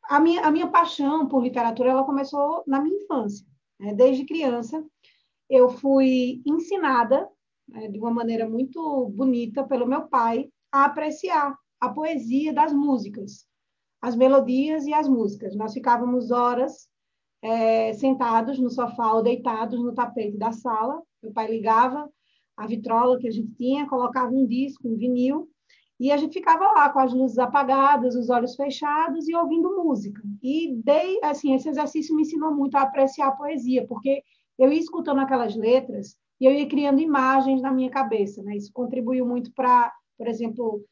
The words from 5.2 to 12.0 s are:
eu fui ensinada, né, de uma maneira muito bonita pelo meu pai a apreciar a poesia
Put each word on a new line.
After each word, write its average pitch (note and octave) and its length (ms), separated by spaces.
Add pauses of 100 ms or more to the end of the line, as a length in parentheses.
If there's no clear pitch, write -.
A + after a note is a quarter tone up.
eu B3 200
fui B3+ 760
ensinada, D4+ 800 (400)
né, A3 200
de G3+ 100
uma A3+ 140
maneira A3+ 380
muito C4+ 600
bonita A#3+ 540
pelo B3+ 240
meu D4 160
pai A#3 460 (220)
a C#4 140
apreciar D4+ 680 (240)
a D4+ 100
poesia D4+ 640